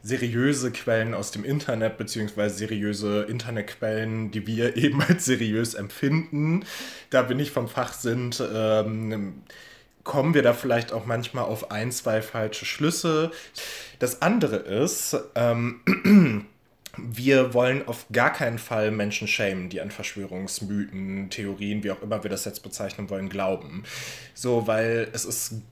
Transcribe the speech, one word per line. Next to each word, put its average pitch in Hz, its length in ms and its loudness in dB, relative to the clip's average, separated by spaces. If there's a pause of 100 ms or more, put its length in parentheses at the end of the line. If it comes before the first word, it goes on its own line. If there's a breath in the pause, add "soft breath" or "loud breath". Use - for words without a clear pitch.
seriöse 123 680 0
Quellen 113 420 0
aus 101 180 -4
dem 104 140 -8
Internet, 127 520 0
beziehungsweise 104 600 -2
seriöse 104 640 -2
Internetquellen, 110 1080 -4
die 104 140 -4
wir 113 320 0
<laughs> - 0 -
eben 139 240 4
als 175 240 4
seriös 117 480 2
empfinden. 151 920 0 (440 loud breath)
Da 123 200 4
wir 120 60 0
nicht 147 160 -2
vom 120 160 -2
Fach - 260 -4
sind, 120 500 -2 (100)
ähm, 110 880 0 (600 loud breath)
kommen 147 300 2
wir 143 80 8
da 120 120 8
vielleicht 120 380 0
auch 110 140 -4
manchmal 120 400 -2
auf - 260 -6
ein, 113 200 -4
zwei 110 300 0
falsche 107 440 -4
Schlüsse. 165 680 0 (680 loud breath)
Das 120 220 -2
andere 160 360 4
ist... - 580 0 (200)
Ähm, 120 500 2
<clears throat> 180 600 8 (520)
wir 123 560 4
wollen 127 340 4
auf - 240 -8
gar 120 220 4
keinen 117 260 -2
Fall 107 320 0
Menschen 104 380 -2
shamen, 95 400 -2
die 90 100 -6
an 98 120 -8
Verschwörungsmythen, 98 1400 -6
Theorien, 101 560 -4
wie 98 60 0
auch 95 100 -6
immer 104 220 -4
wir 104 60 -4
das 98 140 -4
jetzt - 200 -8
bezeichnen 98 460 -8
wollen, 98 200 -4
glauben. 95 540 -4 (500 loud breath)
So, 117 340 2
weil 113 460 2
es 113 100 -4
ist - 300 -6 (180)